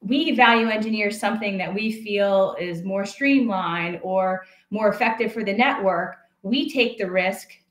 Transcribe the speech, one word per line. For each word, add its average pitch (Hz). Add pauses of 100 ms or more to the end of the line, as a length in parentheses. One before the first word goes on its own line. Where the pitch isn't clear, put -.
we 285
value 226
engineer 214
something 208
that 180
we 220
feel 202
is 175
more 196
streamlined 190
or 185 (260)
more 214
effective 226
for 226
the 196
network, 190 (260)
we 277
take 233
the 190
risk 185 (220)